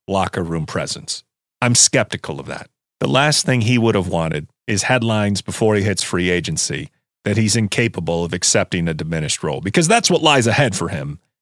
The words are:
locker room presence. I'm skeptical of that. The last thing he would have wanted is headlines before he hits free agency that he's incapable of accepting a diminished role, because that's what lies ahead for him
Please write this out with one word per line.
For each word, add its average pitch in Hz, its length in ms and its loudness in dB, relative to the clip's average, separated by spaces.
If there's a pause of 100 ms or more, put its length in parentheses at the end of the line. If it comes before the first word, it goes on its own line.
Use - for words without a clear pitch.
locker 95 360 -2
room 82 220 -4
presence. - 580 -8 (380)
I'm 123 120 2
skeptical - 680 0
of 69 80 -14
that. - 220 -12 (300)
The - 80 0
last 143 380 4
thing 123 160 2
he 120 160 2
would 113 180 4
have 92 120 2
wanted 80 400 -4 (200)
is 101 160 -2
headlines 107 580 0
before 110 340 0
he 101 80 2
hits 98 200 -2
free 90 260 0
agency 78 600 -4 (340)
that 104 140 0
he's 107 180 2
incapable 95 680 0
of 82 100 -4
accepting 90 540 0
a 82 60 -2
diminished 78 480 -4
role, 71 200 -4
because 127 260 2
that's 226 240 2
what 160 100 2
lies 143 240 4
ahead 113 300 2
for 82 140 -4
him 73 280 -8 (240)